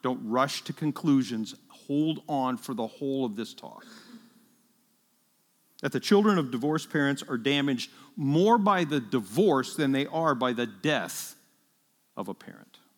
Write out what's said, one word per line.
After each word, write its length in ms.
don't 260
rush 360
to 80
conclusions, 800
hold 600
on 280
for 180
the 120
whole 380
of 120
this 180
talk, 320
that 100
the 80
children 360
of 140
divorced 400
parents 320
are 160
damaged 520
more 420
by 240
the 160
divorce 800
than 160
they 140
are 280
by 180
the 140
death 680
of 100
a 80
parent. 440